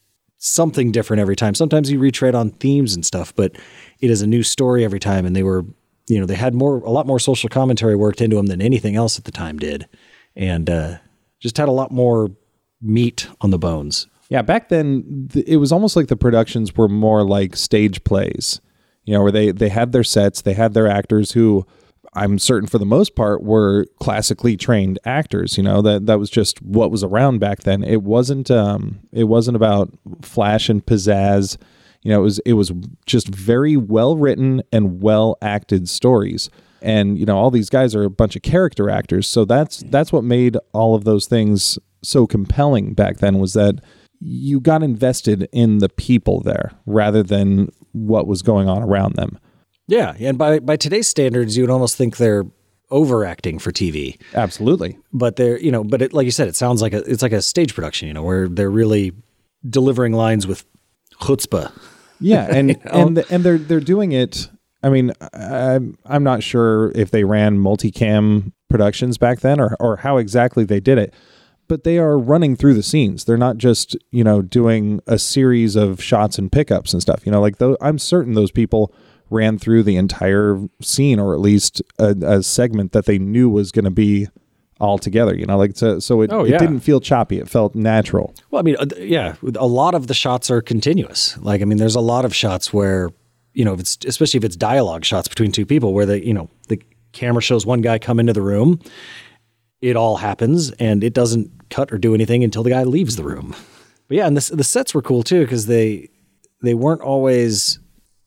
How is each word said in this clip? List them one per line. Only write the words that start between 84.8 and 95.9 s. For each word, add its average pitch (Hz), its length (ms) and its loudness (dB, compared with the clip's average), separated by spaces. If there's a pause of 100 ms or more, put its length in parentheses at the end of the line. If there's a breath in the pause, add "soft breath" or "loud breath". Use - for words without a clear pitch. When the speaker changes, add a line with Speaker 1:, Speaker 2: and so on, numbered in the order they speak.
Speaker 2:
together, 101 360 0
you 87 100 -6
know, 98 120 0
like, 98 180 2
so, 107 240 0
so 113 220 0
it, 110 100 -2
Speaker 1:
Oh, 214 120 0
Speaker 2:
it 120 80 4
Speaker 1:
yeah. 156 60 4
Speaker 2:
didn't 160 240 0
feel 143 180 2
choppy. 117 400 0
It - 100 -12
felt 107 240 0
natural. 110 600 0 (160)
Speaker 1:
Well, 285 80 -2
I - 40 0
mean, 156 140 2
uh, 143 80 -4 (120)
yeah, 151 380 -4 (200)
a 131 100 4
lot 139 300 2
of 131 120 -4
the 131 60 -2
shots 127 380 -2
are 117 100 2
continuous. - 760 -2
Like, 104 240 -2
I 101 40 0
mean, 104 120 2
there's 110 180 2
a 120 60 0
lot 120 240 0
of 113 100 -4
shots 92 380 -4
where, 95 360 0 (440)
you 127 100 -2
know, 101 100 0
if 90 60 -6
it's, - 260 -8
especially 131 340 0
if 104 40 0
it's 90 140 -6
dialogue 107 480 -2
shots 92 220 -2
between 107 240 -2
two 101 140 -2
people 123 280 0